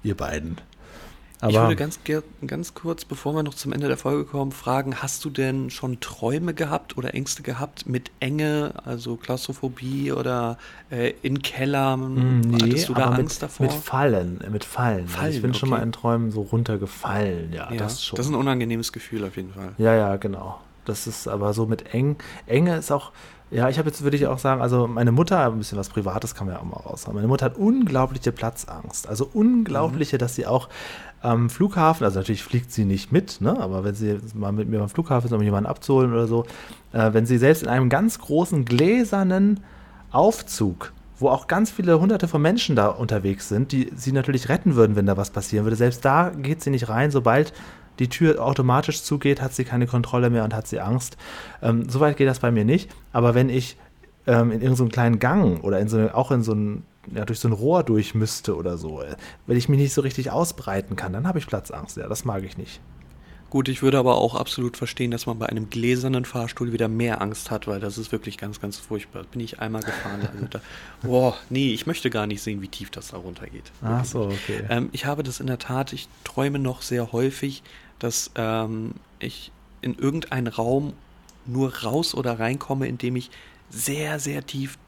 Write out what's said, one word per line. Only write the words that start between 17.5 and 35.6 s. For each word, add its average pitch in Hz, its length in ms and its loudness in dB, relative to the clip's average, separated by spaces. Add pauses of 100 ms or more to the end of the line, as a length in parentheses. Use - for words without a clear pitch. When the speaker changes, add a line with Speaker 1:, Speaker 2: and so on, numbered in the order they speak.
Speaker 1:
ja, 80 180 -8
Speaker 2:
Ja, 117 80 -4
Speaker 1:
das 107 260 -4
schon. 120 120 -6
Speaker 2:
das 123 100 -2
ist 151 40 0
ein 147 40 0
unangenehmes 117 580 0
Gefühl 110 320 -6
auf 95 100 -8
jeden 92 180 -8
Fall. 95 260 -10
Speaker 1:
Ja, 113 160 6
ja, 101 220 4
genau. 98 420 -6 (260)
Das 107 220 -6
ist 113 200 -10
aber 104 260 0
so 113 120 0
mit 110 300 -4
Eng-, 143 220 2 (280)
Enge 160 320 4
ist - 140 -4
auch, 143 200 -2 (400)
ja, 117 160 2
ich 135 120 2
habe 156 100 2
jetzt, 147 140 -8
würde 143 120 2
ich 139 120 2
auch 131 120 -2
sagen, 135 220 2
also 123 260 4
meine 120 240 2
Mutter, 165 400 4
ein 113 60 -2
bisschen 104 200 -4
was 95 120 -4
Privates 98 460 -4
kann 98 120 -6
man 87 80 -6
ja - 60 -10
auch - 40 -12
mal 87 120 -10
raushauen. - 380 -10
Meine 104 120 0
Mutter 135 180 4
hat 127 120 -2
unglaubliche 135 720 2
Platzangst, - 800 -8
also 107 240 -4
unglaubliche, 165 840 2
Speaker 2:
Mhm. 123 40 2
Speaker 1:
dass 120 160 -2
sie 127 120 -4
auch 123 220 0 (520)
am 120 300 2
Flughafen, 165 540 2
also 95 140 2
natürlich 98 240 -2
fliegt 123 280 -2
sie 110 140 0
nicht 98 260 0
mit, 175 300 2
ne, 233 180 2
aber 95 240 -2
wenn 101 100 0
sie 104 240 0 (160)
mal 101 200 -4
mit 107 160 -2
mir 107 120 0
am 101 80 -2
Flughafen 131 400 0
ist, 117 60 0
um 107 80 2
jemanden 101 260 2